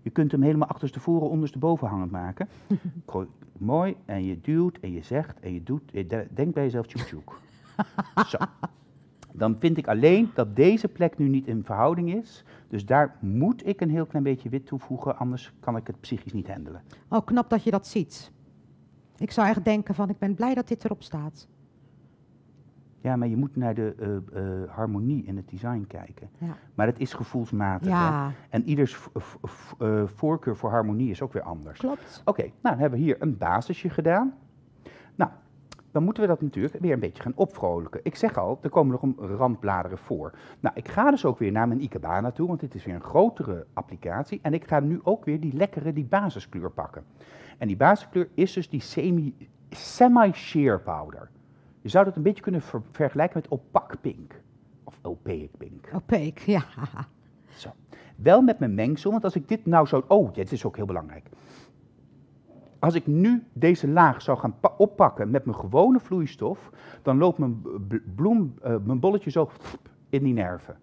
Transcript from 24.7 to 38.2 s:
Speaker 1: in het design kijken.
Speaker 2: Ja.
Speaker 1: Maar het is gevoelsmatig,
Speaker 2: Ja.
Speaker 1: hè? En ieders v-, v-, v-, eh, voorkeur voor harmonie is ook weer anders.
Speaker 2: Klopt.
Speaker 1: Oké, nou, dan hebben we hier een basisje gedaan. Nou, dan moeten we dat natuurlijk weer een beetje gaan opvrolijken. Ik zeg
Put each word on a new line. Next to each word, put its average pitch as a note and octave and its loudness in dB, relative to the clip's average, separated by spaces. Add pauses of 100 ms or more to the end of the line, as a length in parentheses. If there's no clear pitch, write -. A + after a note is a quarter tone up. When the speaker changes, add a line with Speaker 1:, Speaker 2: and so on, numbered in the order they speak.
Speaker 1:
in G2 -8
het F#2+ -12
design G#2+ -6
kijken. - -18
Speaker 2:
Ja. E3 -10 (160)
Speaker 1:
Maar G#2+ 2
het A#2+ 0
is C3 -6
gevoelsmatig, A2 -4
Speaker 2:
Ja. D#3+ 2
Speaker 1:
hè? C#3 -8 (160)
En A#2+ 0
ieders C#3+ 2
v-, - -20
v-, - -12
v-, - -16
eh, G#2+ 0
voorkeur D3+ -2
voor A2 -6
harmonie A2 0
is F#2+ -6
ook C3+ -8
weer - -4
anders. D#2 -14
Speaker 2:
Klopt. - -8
Speaker 1:
Oké, - 0
nou, - -6 (100)
dan F#3+ 0
hebben C3 0
we D#3+ 0
hier C#3 0
een C#3+ -2
basisje G#2 -2
gedaan. F#3 0 (840)
Nou, - 0 (600)
dan D#3 2
moeten G#3+ 0
we F#3+ 2
dat E3 2
natuurlijk C3 -4
weer F3 2
een B2 0
beetje - -6
gaan B2 -6
opvrolijken. F2 -2
Ik - -6
zeg - -2